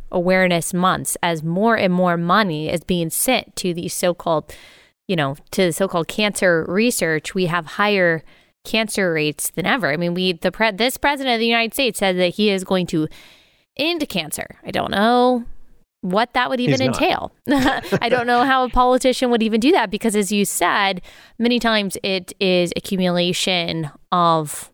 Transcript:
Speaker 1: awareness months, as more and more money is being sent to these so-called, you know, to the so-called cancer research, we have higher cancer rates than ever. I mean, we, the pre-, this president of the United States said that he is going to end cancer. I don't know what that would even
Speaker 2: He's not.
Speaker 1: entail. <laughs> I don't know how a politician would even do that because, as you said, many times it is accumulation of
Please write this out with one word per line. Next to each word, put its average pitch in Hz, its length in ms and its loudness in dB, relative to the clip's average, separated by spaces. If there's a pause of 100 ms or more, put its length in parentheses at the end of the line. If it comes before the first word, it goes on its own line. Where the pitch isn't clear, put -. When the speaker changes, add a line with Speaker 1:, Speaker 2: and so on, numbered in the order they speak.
(120)
Speaker 1:
awareness 180 600 2
months, 175 500 0
as 170 180 -2
more 196 360 0
and 180 160 2
more 180 240 2
money 170 520 0
is 165 140 -4
being 170 260 -2
sent - 480 -2
to 175 160 -2
these 170 200 -8
so-called, 170 600 -2 (540)
you 190 80 -2
know, 147 220 -2 (140)
to 185 160 2
the 165 40 0
so-called 180 380 -2
cancer 196 580 0
research, 185 680 0
we 185 120 0
have 165 200 -2
higher 185 580 0 (420)
cancer 208 480 0
rates 151 380 -2
than 190 140 -4
ever. 202 280 0
I - 20 -2
mean, 175 180 -2
we, 185 200 0
the 180 180 -4
pre-, 220 200 0
this 226 260 -2
president 269 380 0
of 226 40 0
the 226 80 0
United 226 260 0
States 247 260 0
said 185 180 2
that 180 160 2
he 208 160 2
is 190 160 -2
going 185 220 0
to 160 200 -2 (680)
end 311 320 -2
cancer. - 560 -8
I - 60 -10
don't - 200 -2
know 247 540 2 (560)
what 202 320 0
that 254 160 0
would 262 100 -2
even 247 200 2
Speaker 2:
He's 262 120 2
not. 233 100 -2
Speaker 1:
entail. - 300 -2 (160)
<laughs> - 0 - (540)
I 240 60 -2
don't 240 200 0
know 240 160 4
how 262 200 2
a 247 60 -2
politician 254 640 2
would 233 100 2
even 220 180 0
do 262 120 4
that 240 180 2
because, 208 260 -2
as 202 160 0
you 202 140 2
said, 196 560 0 (380)
many 240 200 2
times 214 440 0
it 190 360 -4
is 180 360 2
accumulation 175 1120 -2 (220)
of 165 640 0